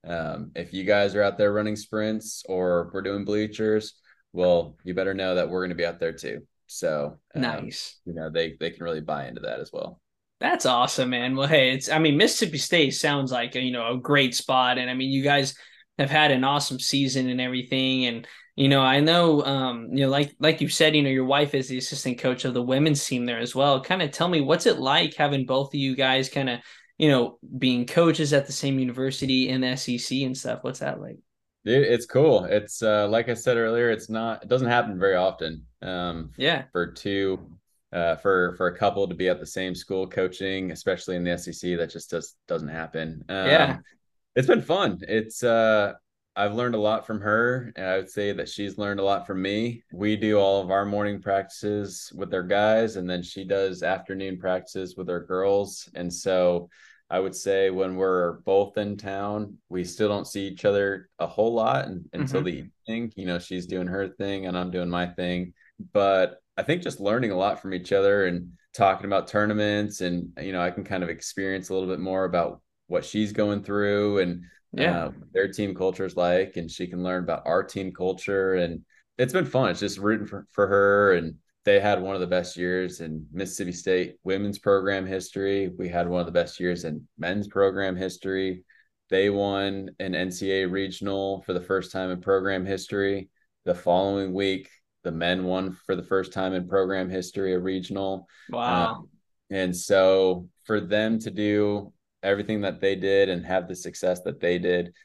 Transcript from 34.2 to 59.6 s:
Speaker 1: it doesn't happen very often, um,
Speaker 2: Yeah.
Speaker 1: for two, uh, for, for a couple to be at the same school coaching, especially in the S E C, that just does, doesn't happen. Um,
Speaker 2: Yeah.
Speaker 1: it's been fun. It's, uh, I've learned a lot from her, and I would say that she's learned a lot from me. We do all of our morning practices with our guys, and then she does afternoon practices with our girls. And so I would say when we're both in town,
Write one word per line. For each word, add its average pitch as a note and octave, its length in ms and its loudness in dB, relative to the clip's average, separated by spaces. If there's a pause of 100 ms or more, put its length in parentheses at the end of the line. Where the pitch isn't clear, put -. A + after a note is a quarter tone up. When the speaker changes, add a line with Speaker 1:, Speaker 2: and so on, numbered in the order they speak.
Speaker 1:
it G#2 60 -16
doesn't B2+ 200 2
happen A2 300 2
very F#2+ 160 4
often, E2+ 500 0 (160)
um, F2 560 -6
Speaker 2:
Yeah. D3 340 0
Speaker 1:
for F2 200 -2
two, G2 480 -2 (520)
uh, E2+ 260 0
for, F2+ 400 2
for F2+ 100 0
a F2 100 -2
couple G2 300 2
to F2 80 -6
be F#2 140 2
at F2 100 2
the E2 80 -12
same F#2 260 -6
school F#2 340 -4
coaching, F#2+ 640 -4
especially F2+ 440 -4
in F2 80 -2
the F2 80 0
S F2 160 -4
E F2 40 -10
C, F2 240 -4
that E2 140 -2
just - 220 -14
does, E2 240 -8 (120)
doesn't D#2+ 200 -4
happen. D#2+ 600 -8
Um, F#2+ 180 -2
Speaker 2:
Yeah. C#3 300 4 (580)
Speaker 1:
it's C3+ 120 2
been A3+ 140 6
fun. D3+ 460 0
It's, A2 360 -2
uh, A2 500 4 (440)
I've G#2 160 0
learned A#2+ 220 -2
a G#2+ 40 0
lot G#2+ 280 0
from G#2+ 140 -6
her, A#2 560 0
and F#2+ 100 -6
I F#2 100 0
would F#2+ 120 -4
say G2+ 240 -2
that - 160 -6
she's G2+ 280 -8
learned G2+ 220 -2
a G2 40 0
lot G2 220 0
from F#2+ 160 -6
me. A2 420 -4 (100)
We G#2 240 -2
do G#2+ 200 2
all G2 240 4
of F2+ 80 -6
our G2 160 2
morning G2+ 360 -4
practices G2 920 -4
with F#2 200 -6
our F#2 100 -2
guys, G#2 540 2
and F2+ 120 -6
then F2+ 140 -4
she F#2+ 220 -12
does F#2+ 380 -2
afternoon F#2+ 540 -4
practices F#2 600 -6
with F2+ 120 -8
our F2 120 -4
girls. G2 760 -2
And F2 180 -6
so F2+ 560 2 (400)
I F#2 120 0
would F#2+ 140 -4
say G2 340 2
when F#2 260 -2
we're F#2 460 0
both G2 360 2
in G#2 200 -4
town, G2+ 600 -6 (100)